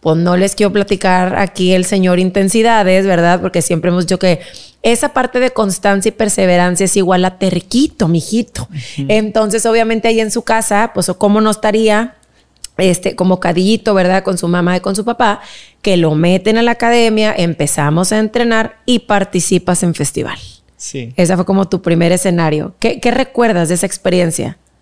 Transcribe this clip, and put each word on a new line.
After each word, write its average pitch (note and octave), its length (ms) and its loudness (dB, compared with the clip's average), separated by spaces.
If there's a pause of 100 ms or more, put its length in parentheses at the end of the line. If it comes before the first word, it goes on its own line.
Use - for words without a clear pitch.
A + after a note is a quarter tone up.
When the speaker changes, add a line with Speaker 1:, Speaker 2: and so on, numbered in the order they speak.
Speaker 1:
Pues D#3+ 160 0
no F3 220 2
les G3 160 0
quiero G3+ 180 0
platicar F#3+ 640 0
aquí F#3 340 0
el F#3 120 2
señor F#3 340 0
Intensidades, G3 880 2
¿verdad? F3 360 2
Porque F3 200 -2
siempre E3+ 280 -2
hemos F3 160 0
dicho F3+ 120 -2
que F#3 220 2 (420)
esa A#3 280 0
parte B3+ 280 -2
de B3 120 0
constancia G3 580 0
y A3 40 -4
perseverancia F3+ 720 0
es F3+ 120 0
igual F#3 300 2
a F#3 120 -4
terquito, F#3+ 720 -2
mijito. E3+ 600 -2
Speaker 2:
Ujú. C#3 380 -10
Speaker 1:
Entonces, G#3+ 580 0
obviamente, A3+ 420 0
ahí A3 120 2
en A3 100 -2
su A3+ 120 -4
casa, A3+ 520 0
pues, F#3 240 -2
¿cómo G#3 240 4
no G#3+ 80 2
estaría? G#3+ 640 0 (640)
Este, F3 380 0
como F#3 240 0
cadillito, F#3+ 560 0
¿verdad? F#3+ 300 2
Con F#3+ 120 -2
su F3 120 -4
mamá F3 280 0
y F3+ 40 -2
con F#3+ 160 -4
su G3+ 80 -6
papá, A3+ 360 -2 (400)
que G3 160 0
lo D#3+ 200 2
meten F#3 420 2
a A#3 40 2
la A#3+ 100 2
academia, A3+ 640 2
empezamos D#3 800 0
a G#3+ 60 0
entrenar A3+ 680 -2
y B3 160 2
participas F#3 840 0
en E3+ 100 0
festival. - 420 -6 (400)
Speaker 2:
Sí. B2 400 -12
Speaker 1:
Ese F3+ 200 0
fue F3+ 100 -2
como G3 220 0
tu F#3+ 140 -4
primer E3+ 280 2
escenario. E3+ 680 -2
¿Qué, A3+ 200 -2
qué - 120 0
recuerdas A#3 560 0
de F3 80 0
esa F#3 100 -2
experiencia? F3+ 720 -2 (240)